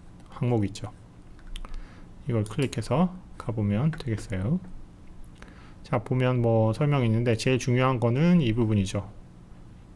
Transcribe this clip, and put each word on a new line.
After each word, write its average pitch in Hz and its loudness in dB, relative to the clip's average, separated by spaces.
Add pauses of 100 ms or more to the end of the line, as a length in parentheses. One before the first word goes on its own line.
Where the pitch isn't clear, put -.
(300)
항목이 117 0
있죠. - -8 (1400)
이걸 113 2
클릭해서 135 0 (240)
가보면 110 0
되겠어요. 113 -2 (1200)
자, - 0
보면 127 2
뭐 113 4
설명이 143 2
있는데 113 4
제일 131 2
중요한 127 2
거는 147 6
이 147 2
부분이죠. 104 2 (880)